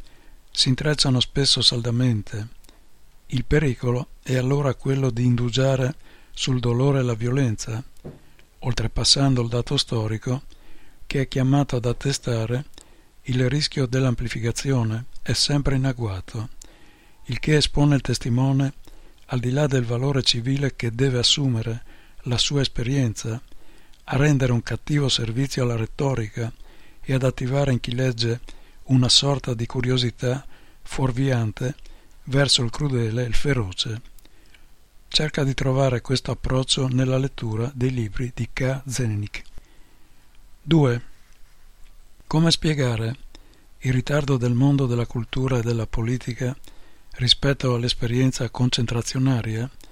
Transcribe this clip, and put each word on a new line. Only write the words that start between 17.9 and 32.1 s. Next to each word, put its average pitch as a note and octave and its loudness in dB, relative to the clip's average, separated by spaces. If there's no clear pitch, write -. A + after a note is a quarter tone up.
il B2+ 0
testimone, C3+ 0
al B2+ -2
di B2 -2
là D3 2
del B2+ 2
valore B2+ 0
civile C3+ 0
che A#2 -2
deve B2+ 2
assumere A#2 0
la A#2+ 0
sua C#3+ 0
esperienza, B2 -2
a C3+ -2
rendere C3+ 4
un A#2 2
cattivo C#3+ 0
servizio B2 0
alla A#2 0
retorica A#2 -2
e C3+ -2
ad C3 2
attivare C3 0
in A#2 2
chi A#2+ -6
legge A#2+ 0
una B2+ 6
sorta C#3 2
di A#2 -4
curiosità B2+ -2
fuorviante B2+ -2